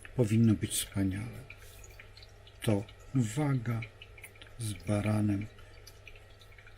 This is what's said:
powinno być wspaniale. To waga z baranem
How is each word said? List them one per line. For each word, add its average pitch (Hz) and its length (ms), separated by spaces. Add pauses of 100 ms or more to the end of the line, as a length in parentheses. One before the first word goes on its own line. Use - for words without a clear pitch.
(160)
powinno 113 380
być - 180
wspaniale. 101 680 (1200)
To 101 220 (320)
waga 123 680 (800)
z 107 140
baranem 104 760 (1300)